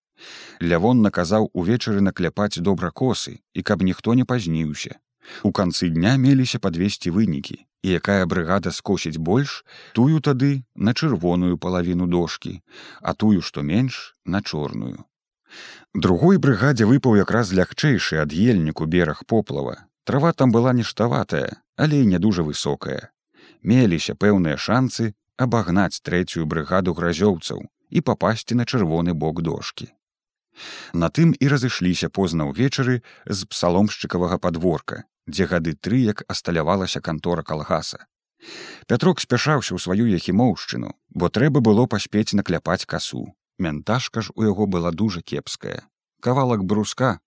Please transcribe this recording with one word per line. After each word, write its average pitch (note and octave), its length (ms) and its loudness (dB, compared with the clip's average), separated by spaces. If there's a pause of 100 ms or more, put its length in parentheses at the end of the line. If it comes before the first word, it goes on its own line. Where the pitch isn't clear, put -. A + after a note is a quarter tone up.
(600)
Лявон F2+ 420 4
наказаў G2 520 2
увечары G2+ 500 0
накляпаць F#2 560 -2
добра F2 320 0
косы, - 480 -4 (140)
і F2+ 100 -6
каб G2+ 180 0
ніхто F#2 320 0
не B2+ 140 4
пазніўся. D#2+ 720 -4 (440)
У G2+ 80 2
канцы F2+ 380 0
дня F2 280 2
меліся C3 420 4
падвесці F#2 560 -2
вынікі, F2+ 480 -2 (200)
і F#2 120 -2
якая F#2+ 300 2
брыгада F2+ 500 -2
скосіць E2 420 -4
больш, G2+ 460 -2 (320)
тую D3+ 240 4
тады C#3 440 0 (120)
на A2 180 0
чырвоную F2+ 640 0
палавіну F2+ 540 -2
дошкі, F2 480 -2 (400)
а E2 140 -4
тую, G#2+ 280 4
што - 220 -8
менш, A2+ 600 -2
на G2 160 -2
чорную. C#2 640 -8 (880)
Другой G2+ 440 4
брыгадзе B2+ 480 4
выпаў A#2+ 380 6
якраз G2 320 0
лягчэйшы F#2 640 0
ад D2+ 140 -2
ельніку E2+ 520 2
бераг D#2+ 400 0
поплава. C#2+ 640 -4 (200)
Трава C#3+ 240 2
там C3 180 4
была A#2+ 220 4
ніштаватая, A2+ 880 -2 (160)
але D3 240 2
і B2+ 80 6
не F2+ 100 4
дужа F#2 220 2
высокая. C#2+ 720 -6 (500)
Меліся G#2 560 2
пэўныя F#2 400 2
шанцы A2+ 560 0 (240)
абагнаць G2+ 640 0
трэцюю F2 480 -2
брыгаду E2+ 480 -2
гразёўцаў F2 640 -2 (320)
і E3 140 0
папасці A2+ 500 -2
на A#2+ 80 0
чырвоны E2+ 480 0
бок D#2+ 320 -4
дошкі. - 400 -8 (1120)
На E2 160 2
тым E3 240 4
і C#3 160 2
разышліся A2 560 0
позна E2 400 0
ўвечары B2 460 0 (300)
з G2 140 -4 (140)
псаломшчыкавага F2+ 880 0
падворка, E2+ 640 -2 (260)
дзе E2+ 160 -2
гады E2 320 0
тры A#2+ 320 0
як - 160 -6
асталявалася F2+ 800 -2
кантора E2 400 -4
калгаса. D#2 560 -4 (880)
Пятрок D3+ 320 2
спяшаўся B2+ 540 0
ў F2 100 -4
сваю G#2 240 2
яхімоўшчыну, F2+ 800 0 (240)
бо F2 160 0
трэба C#3 320 2
было A2+ 240 6
паспець G#2 480 -2
накляпаць F2+ 560 -2
касу. - 400 -8 (320)
Менташка G2+ 640 -4
ж - 80 -14
у A2 160 0
яго G2+ 160 0
была F2 240 -2
дужа F2 320 -4
кепская. - 640 -10 (340)
Кавалак B2 460 0
бруска, G#2 600 -2